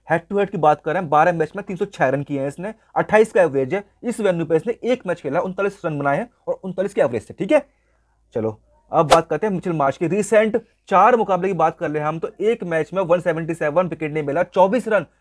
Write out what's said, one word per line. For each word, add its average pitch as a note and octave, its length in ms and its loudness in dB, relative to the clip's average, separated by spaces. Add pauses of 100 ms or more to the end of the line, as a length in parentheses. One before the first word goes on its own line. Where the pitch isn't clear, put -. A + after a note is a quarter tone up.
हेड E3 180 2
टू G3+ 120 -4
हेड G3 100 0
की G3+ 80 -8
बात D3+ 240 4
करें, D#3+ 280 -4
बारह D#3 240 4
मैच D#3+ 220 -4
में G3+ 100 -10
तीन F#3 120 -8
सौ G3+ 80 -4
छह D#3+ 240 0
रन C#3 140 -2
किए C#3 180 -6
हैं C#3 60 -4
इसने, F#3 260 -10 (220)
अट्ठाईस G#3+ 360 2
का G#3 100 4
एवरेज C3+ 320 0
है। G3+ 100 -4 (200)
इस A#3 160 -4
वेन्यू F3+ 260 0
पे D#3+ 100 2
इसने F#3 280 -2
एक B3 240 -2
मैच E3+ 140 -4
खेला, D3 180 -4
उनतालीस G3 460 -4
रन D3+ 140 -4
बनाए C#3+ 180 0
हैं A#3 120 -6 (180)
और F3 160 -6
उनतालीस F#3+ 300 -6
की A3 80 0
एवरेज A#2+ 220 0
से, - 100 -20
ठीक G#3 180 -6
है। D4 140 4 (720)
चलो A2 240 -4 (320)
अब D#3 160 2
बात E3 200 4
करते D#3 200 -4
हैं G3 60 -2
मिचेल F3 200 -4
मार्श C#3 240 0
की। E3+ 100 -2
रिसेंट G#3+ 540 2 (260)
चार G3+ 280 6
मुकाबले F#3+ 320 0
की G3 60 -2
बात E3 240 0
कर D#3+ 120 -6
ले D3+ 100 -4
हम, D#3 200 -4
तो - 100 -8 (120)
एक A3+ 220 0
मैच E3 300 -4
में F#3+ 100 -2
वन F3 160 2
सेवेंटी E3 340 -2
सेवन D#3+ 340 0
विकेट D#3 260 -6
नहीं D#3 100 -4
मिला, C#3+ 200 -2
चौबीस G3 440 2
रन, G3+ 180 0 (160)